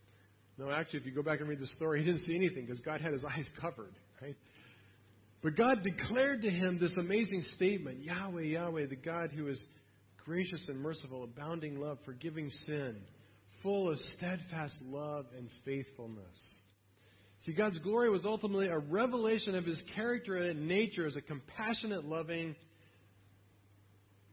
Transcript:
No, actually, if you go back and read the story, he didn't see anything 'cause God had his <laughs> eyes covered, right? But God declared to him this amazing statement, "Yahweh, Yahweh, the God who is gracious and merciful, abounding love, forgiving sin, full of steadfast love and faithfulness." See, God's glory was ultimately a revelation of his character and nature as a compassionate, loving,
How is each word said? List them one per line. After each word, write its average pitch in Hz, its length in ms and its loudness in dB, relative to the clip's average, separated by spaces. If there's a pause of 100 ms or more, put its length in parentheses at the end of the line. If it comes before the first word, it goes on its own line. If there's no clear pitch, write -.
(580)
No, 135 120 -4
actually, 156 300 0
if 127 60 -6
you 131 80 -6
go 143 80 2
back 151 180 2
and 151 80 -4
read 147 120 -2
the 135 80 -4
story, 156 320 2
he 156 60 4
didn't 170 160 4
see 160 140 0
anything 170 320 2
'cause 123 140 -6
God 156 180 -4
had 156 140 0
his 131 120 0
<laughs> 143 40 -4
eyes 139 200 -4 (100)
covered, 110 340 -6 (280)
right? 139 140 -8 (1080)
But 156 140 2
God 233 260 6
declared 247 600 2
to 220 60 4
him 180 300 4
this 175 180 4
amazing 185 460 2 (100)
statement, 160 480 2
"Yahweh, 175 420 -4
Yahweh, 160 440 0
the 135 80 -8
God 165 360 -4
who 147 180 -4
is 131 140 -4 (600)
gracious 175 460 -2
and 135 100 -6
merciful, 135 460 -6
abounding 147 560 -6
love, 147 240 -4
forgiving 147 440 -6
sin, 139 460 -4 (640)
full 196 300 2
of 143 80 -2 (160)
steadfast 165 680 -4
love 143 420 -6 (120)
and 120 120 -12 (160)
faithfulness." 113 960 -8 (800)
See, 165 100 -4
God's 190 280 4
glory 220 300 4
was 185 140 4
ultimately 202 440 2
a 170 120 2
revelation 220 720 2
of 180 120 0
his 165 180 -2 (100)
character 220 440 0
and 170 280 0
nature 180 400 4
as 143 120 -2
a 139 40 -2
compassionate, 208 840 -4
loving, 160 500 -2 (1800)